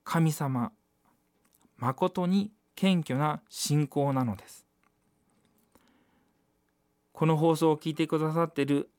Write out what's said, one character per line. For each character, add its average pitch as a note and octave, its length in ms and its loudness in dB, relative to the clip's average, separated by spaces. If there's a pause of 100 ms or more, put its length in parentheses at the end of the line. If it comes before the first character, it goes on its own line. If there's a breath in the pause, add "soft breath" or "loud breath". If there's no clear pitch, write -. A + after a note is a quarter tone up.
神 D#3+ 280 2
様、 C3+ 400 -4 (1040)
誠 F3+ 500 -2
に G3 240 0 (240)
謙 F#3+ 320 2
虚 B2+ 100 -2
な D3+ 320 -2
信 D3 380 0
仰 C#3 260 0
な C3 100 0
の A2 120 -2
で - 120 -18
す。 - 160 -20 (2500 soft breath)
こ - 140 -4
の D#3+ 120 2
放 D#3+ 180 4
送 D#3+ 160 4
を D3+ 60 0
聞 D#3+ 160 -6
い - 20 -10
て D#3+ 100 0
く D#3 140 -2
だ D#3 160 -2
さ E3+ 80 2
っ D#3+ 100 -4
て C#3+ 80 -2
い C#3 60 0
る C#3+ 320 -2